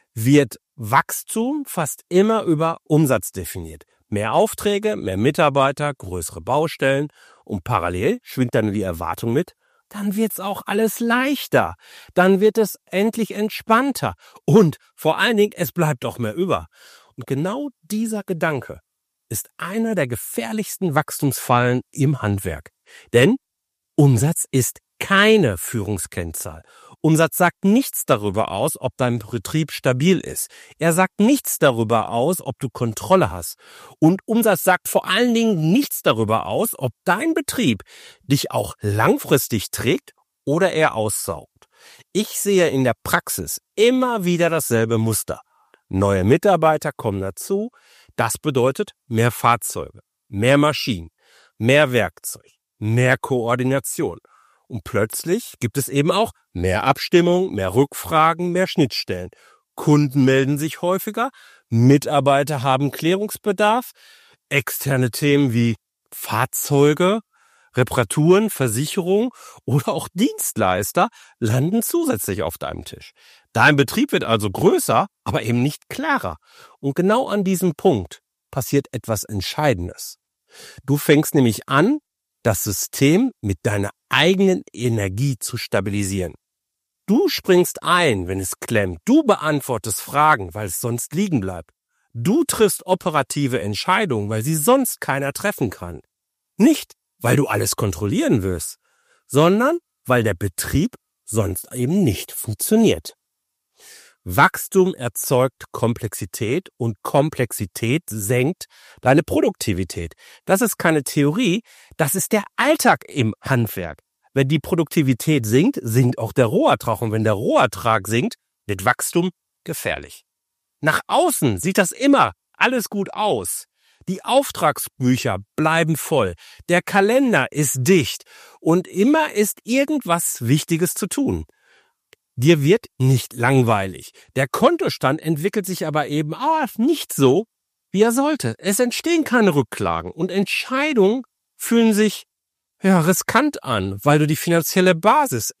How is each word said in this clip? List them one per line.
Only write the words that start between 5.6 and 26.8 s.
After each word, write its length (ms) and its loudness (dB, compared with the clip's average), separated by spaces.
größere 460 -10
Baustellen 680 -2
und 200 -8
parallel 580 -2
schwingt 320 -4
dann 180 0
die 100 -4
Erwartung 500 -6
mit, 220 -2
„Dann 280 -6
wird's 220 -4
auch 280 -8
alles 340 -2
leichter, 760 -2
dann 260 4
wird 180 4
es 280 0
endlich 460 -2
entspannter 840 -2
und 320 6
vor 240 -2
allen 180 0
Dingen, 180 2
es 180 -6
bleibt 320 -2
doch 140 -6
mehr 160 -4
über.“ 340 -2
Und 100 -14
genau 440 -4
dieser 420 -6
Gedanke 580 -4
ist 280 -8
einer 380 -4
der 140 0
gefährlichsten 840 -6
Wachstumsfallen 840 0
im 320 0
Handwerk. 480 -4
Denn 240 6
Umsatz 560 4
ist 280 -2
keine 600 4
Führungskennzahl. 1040 -8